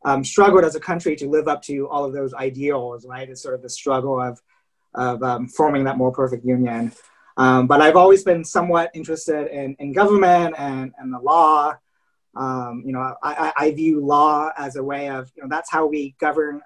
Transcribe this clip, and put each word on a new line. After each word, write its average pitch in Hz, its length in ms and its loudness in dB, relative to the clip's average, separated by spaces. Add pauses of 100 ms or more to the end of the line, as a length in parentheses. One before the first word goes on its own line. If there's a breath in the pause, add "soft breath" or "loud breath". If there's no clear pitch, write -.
um, 139 200 0
struggled 190 400 6
as 156 120 0
a - 40 -6
country 170 360 -4
to 139 120 -8
live 151 200 0
up 147 140 -2
to 143 260 -6
all 143 160 -4
of 135 80 -6
those 135 220 -6
ideals, 131 720 -6
right? 127 220 -14
It's 127 140 -18
sort 131 120 -8
of 127 80 -10
the 123 60 -16
struggle 131 520 -2
of, 123 200 -6 (540)
of, 123 280 -4
um, 123 260 -4
forming 143 360 0
that 135 120 -4
more 127 160 0
perfect 127 320 -4
union. 120 480 -2 (440 soft breath)
Um, 127 300 4
but 143 140 6
I've 156 160 6
always 190 260 8
been 170 220 0
somewhat 170 500 0
interested 156 540 -6
in, 139 320 -8
in 143 120 -8
government 185 640 4
and, 131 400 -6
and 131 140 -10
the 123 60 -10
law. 151 560 2 (600)
Um, 127 500 -8
you 131 60 -6
know, 127 80 -6
I, 131 220 -6
I, 151 340 -4
I 151 160 2
view 151 320 0
law 151 520 2
as 139 200 -10
a 135 60 -6
way 143 260 -6
of, 135 260 -10
you 147 80 -20
know, 135 60 -14
that's 147 220 -6
how 160 160 0
we 147 320 -4
govern 147 480 -2